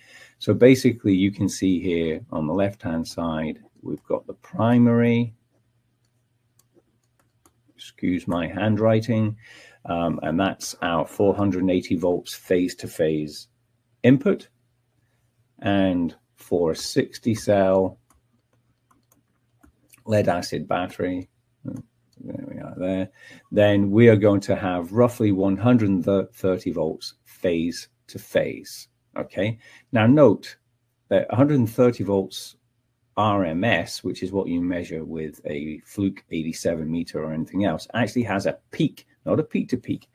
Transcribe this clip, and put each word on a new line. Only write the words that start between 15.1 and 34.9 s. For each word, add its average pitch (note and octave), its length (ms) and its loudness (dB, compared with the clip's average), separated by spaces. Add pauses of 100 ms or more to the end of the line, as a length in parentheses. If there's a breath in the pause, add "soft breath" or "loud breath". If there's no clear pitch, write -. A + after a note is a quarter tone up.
And F#2+ 560 0 (200)
for E2+ 360 0
a D#2+ 40 -4
sixty - 580 -2
cell F#2+ 640 2 (2000)
lead G#2 220 2
acid - 400 -2
battery, F#2 600 -4 (340)
there - 840 -14
we - 120 -14
are - 180 -14
there, F#2 320 -4 (400 loud breath)
then G2+ 400 4
we A2+ 200 8
are G#2+ 80 8
going G2+ 240 4
to F#2+ 140 -2
have F2+ 360 -4
roughly A2+ 400 2
one F#2+ 240 2
hundred A2 340 4
and F#2 160 0 (280)
thirty F#2 380 -2
volts D#2+ 420 -6 (100)
phase E2+ 640 -4 (200)
to - 120 -18
phase, - 680 -6 (280)
okay? G#2+ 400 -6 (360 soft breath)
Now A2 120 4
note C3 520 6 (500)
that G2 220 0
a G#2+ 60 -4
hundred C#3+ 240 4
and A2+ 100 2
thirty A#2+ 340 2
volts G2 540 -4 (580)
R G2+ 300 2
M E2 180 -2
S, G2 400 -2
which F2+ 180 -8
is F#2 120 -6
what F#2+ 160 -2
you F2 120 -2
measure F2 440 -6